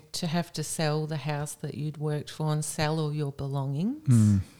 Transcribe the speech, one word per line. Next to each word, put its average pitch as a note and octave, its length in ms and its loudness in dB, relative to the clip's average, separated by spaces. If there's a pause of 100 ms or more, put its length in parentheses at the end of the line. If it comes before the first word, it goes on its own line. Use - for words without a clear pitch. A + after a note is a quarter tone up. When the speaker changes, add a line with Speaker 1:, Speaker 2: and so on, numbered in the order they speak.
(120)
Speaker 1:
to - 140 -4
have E3+ 280 -2
to D#3 100 -4
sell D#3 420 -2
the D#3 120 -4
house D3 360 -4
that - 200 -8
you'd D3 240 -4
worked D3 320 -2
for D#3 220 -2
and D3+ 120 0
sell D#3 340 0
all D3+ 140 0
your D3 200 -2
belongings? C#3 760 -2
Speaker 2:
Mm. G#2+ 320 8 (200)